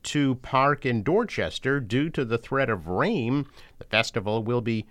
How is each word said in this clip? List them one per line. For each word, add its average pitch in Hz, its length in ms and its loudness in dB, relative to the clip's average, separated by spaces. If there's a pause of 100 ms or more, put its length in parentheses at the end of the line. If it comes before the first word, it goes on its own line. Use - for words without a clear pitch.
Two 139 320 2
Park 135 500 2
in 117 180 0
Dorchester 139 760 0
due 131 300 0
to 139 160 -2
the 113 100 0
threat 135 320 -2
of 87 200 -2
rain. 139 580 0 (320)
The - 80 -16
festival 110 560 0
will 120 180 0
be 110 300 -2